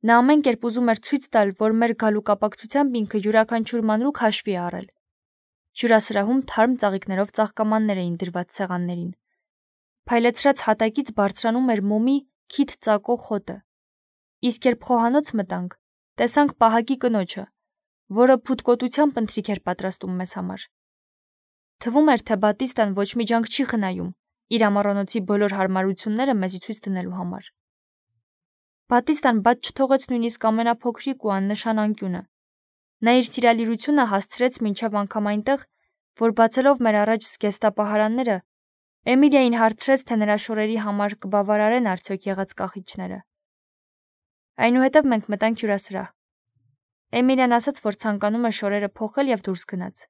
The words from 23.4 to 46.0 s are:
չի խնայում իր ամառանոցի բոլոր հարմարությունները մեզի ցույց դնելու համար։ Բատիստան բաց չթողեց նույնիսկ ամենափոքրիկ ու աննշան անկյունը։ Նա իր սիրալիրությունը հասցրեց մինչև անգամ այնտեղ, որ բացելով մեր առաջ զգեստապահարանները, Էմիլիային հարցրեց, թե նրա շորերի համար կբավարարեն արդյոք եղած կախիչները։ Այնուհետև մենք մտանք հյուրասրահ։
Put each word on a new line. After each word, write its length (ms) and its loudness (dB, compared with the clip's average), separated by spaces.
չի 160 -2
խնայում 480 -4
իր 160 2
ամառանոցի 560 0
բոլոր 340 0
հարմարությունները 800 -2
մեզի 260 -4
ցույց 220 -12
դնելու 340 -6
համար։ 320 -10
Բատիստան 520 2
բաց 300 2
չթողեց 380 0
նույնիսկ 400 -2
ամենափոքրիկ 760 -2
ու 80 -2
աննշան 500 -2
անկյունը։ 380 -4
Նա 120 4
իր 140 4
սիրալիրությունը 800 2
հասցրեց 560 -2
մինչև 360 -2
անգամ 320 -2
այնտեղ, 320 -2
որ 140 2
բացելով 500 4
մեր 160 4
առաջ 240 0
զգեստապահարանները, 1120 0
Էմիլիային 520 4
հարցրեց, 460 2
թե 120 -4
նրա 240 2
շորերի 400 -4
համար 400 -4
կբավարարեն 720 2
արդյոք 380 -6
եղած 260 -6
կախիչները։ 640 -10
Այնուհետև 540 4
մենք 220 0
մտանք 300 -2
հյուրասրահ։ 440 -4